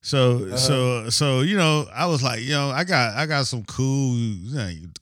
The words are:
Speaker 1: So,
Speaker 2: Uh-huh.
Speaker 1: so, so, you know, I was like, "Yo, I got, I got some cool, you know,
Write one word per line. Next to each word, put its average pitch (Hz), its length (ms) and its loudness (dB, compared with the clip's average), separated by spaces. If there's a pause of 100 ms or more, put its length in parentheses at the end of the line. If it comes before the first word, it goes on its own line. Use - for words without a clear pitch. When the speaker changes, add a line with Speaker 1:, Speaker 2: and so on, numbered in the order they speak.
Speaker 1:
So, 123 400 2
Speaker 2:
Uh-huh. 95 120 -4
Speaker 1:
so, 127 520 2
so, 131 320 2
you 185 160 2
know, 156 340 2
I 135 140 -2
was 160 160 2
like, 120 220 -2
"Yo, 143 260 0
I 139 140 -2
got, 131 320 2
I 143 100 0
got 143 220 0
some 120 160 -6
cool, 135 520 0
you 110 400 -4
know, 107 140 -4 (320)